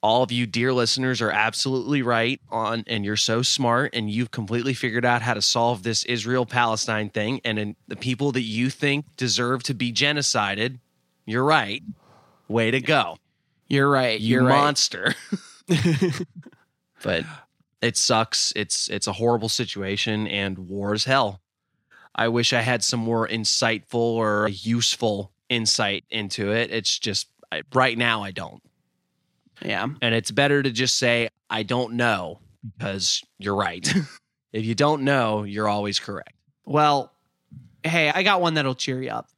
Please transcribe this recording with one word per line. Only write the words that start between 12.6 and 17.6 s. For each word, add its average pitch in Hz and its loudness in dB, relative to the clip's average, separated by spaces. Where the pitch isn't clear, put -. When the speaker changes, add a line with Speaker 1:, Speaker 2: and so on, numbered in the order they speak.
Speaker 1:
to 131 2
go. 117 2
Speaker 2:
You're 139 4
right. 127 2
Speaker 1:
You 113 4
Speaker 2:
You're 127 6
right. 131 6
Speaker 1:
monster. 139 0
<laughs> - -
Speaker 2:
<laughs> 165 4
Speaker 1:
But 87 0